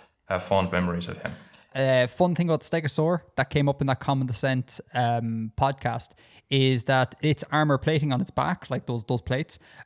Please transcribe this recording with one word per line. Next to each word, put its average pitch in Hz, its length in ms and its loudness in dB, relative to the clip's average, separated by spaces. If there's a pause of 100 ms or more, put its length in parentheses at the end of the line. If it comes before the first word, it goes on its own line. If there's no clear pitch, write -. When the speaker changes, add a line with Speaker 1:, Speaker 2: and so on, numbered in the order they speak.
(280)
Speaker 1:
have 92 140 -2
fond 95 300 2
memories 87 340 -2
of 90 160 -10
him. - 100 -8 (400)
Speaker 2:
Uh, 131 360 2
fun 180 260 0
thing 175 140 0
about 160 140 0
Stegosaur 160 580 0 (160)
that 135 120 0
came 143 200 2
up 139 120 0
in 143 60 -2
that 131 140 0
Common 135 260 0
Descent, 127 540 -2 (120)
um, 117 640 -2
podcast 135 580 -2 (360)
is 131 340 4
that 131 380 2
its 151 300 2
armor 151 260 4
plating 151 340 0
on 127 80 0
its 190 120 -4
back, 156 380 -4
like 127 160 -4
those, 117 180 -4
those 123 180 0
plates, - 380 -4 (260)